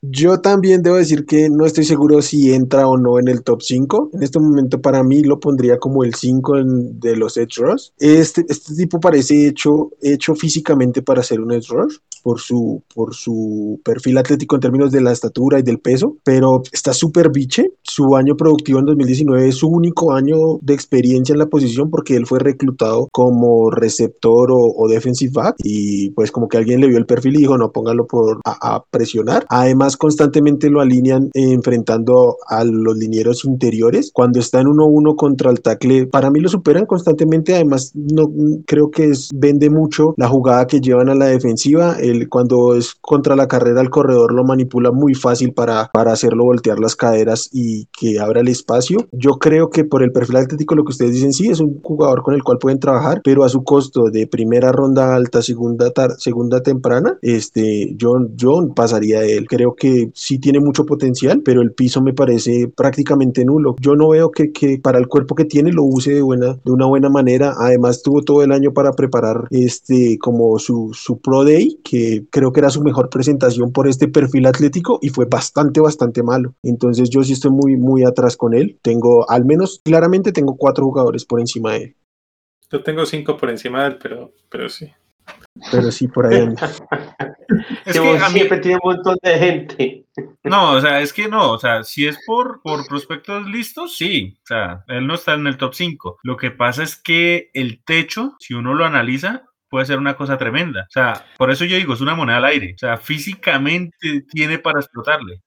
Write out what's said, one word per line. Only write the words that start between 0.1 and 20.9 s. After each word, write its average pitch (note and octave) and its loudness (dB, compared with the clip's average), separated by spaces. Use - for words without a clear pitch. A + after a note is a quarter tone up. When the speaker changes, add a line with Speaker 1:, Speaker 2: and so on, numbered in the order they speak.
Speaker 1:
también F#3+ 2
debo F3 2
decir D#3 0
que D#3 2
no D3+ 2
estoy D#3 0
seguro D3 4
si C#3 2
entra C3 2
o C3 2
no B2 2
en B2 2
el B2 0
top A#2 0
cinco. C#3 -2
En F3+ -4
este C#3 -2
momento C#3+ 2
para C3+ 0
mí C3+ 2
lo C#3+ 0
pondría B2+ 0
como C3+ -2
el A#2 -4
cinco C3 0
en, B2 -2
de A#2 -2
los A2 -4
edge A#2 -6
rush. C#3 -2
Este, D#3 2
este D3+ -8
tipo E3+ -4
parece D3 4
hecho, D3 0
hecho C#3+ 0
físicamente D3+ -2
para B2+ 0
ser A2+ -4
un A2+ -4
edge A#2 -4
rush G#3+ -4
por A#2 -4
su, A#2+ -4
por A2+ -6
su G#2+ -6
perfil B2+ 0
atlético C#3+ 0
en C3 0
términos C3+ 0
de C3+ 2
la B2 2
estatura B2+ -2
y C3+ 0
del A#2+ -2
peso, F#3+ -2
pero C3 2
está - -4
súper E3 2
biche. C#3+ -2
Su C3+ 2
año C3+ 2
productivo D3 2
en C#3 2
dos D3+ 2
mil C#3 0
diecinueve C3 2
es C3 0
su D#3+ -2
único E3+ 0
año D#3 0
de C#3+ 0
experiencia B2+ 0